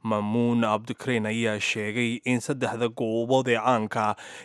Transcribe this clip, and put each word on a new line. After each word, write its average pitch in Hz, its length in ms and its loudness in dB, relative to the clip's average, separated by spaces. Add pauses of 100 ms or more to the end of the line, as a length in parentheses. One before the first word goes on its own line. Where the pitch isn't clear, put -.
Mamuun 113 640 0
Cabdikariin 107 640 0
ayaa 110 320 0
sheegay 113 640 -2
in 123 160 2
saddexda 120 480 -2
goobood 117 640 0
ee 113 80 4
caanka 120 400 2
ah 107 160 0 (280)